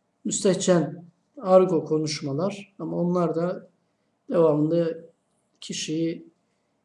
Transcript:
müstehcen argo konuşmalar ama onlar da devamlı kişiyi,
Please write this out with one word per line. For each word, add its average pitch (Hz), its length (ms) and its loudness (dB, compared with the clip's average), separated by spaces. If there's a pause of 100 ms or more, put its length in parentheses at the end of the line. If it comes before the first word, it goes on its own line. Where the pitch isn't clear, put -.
(240)
müstehcen 175 800 0 (380)
argo 185 420 4
konuşmalar 156 920 -4
ama 165 180 -8
onlar 175 380 0
da 175 340 -4 (640)
devamlı 165 800 2 (500)
kişiyi, 165 680 -6 (580)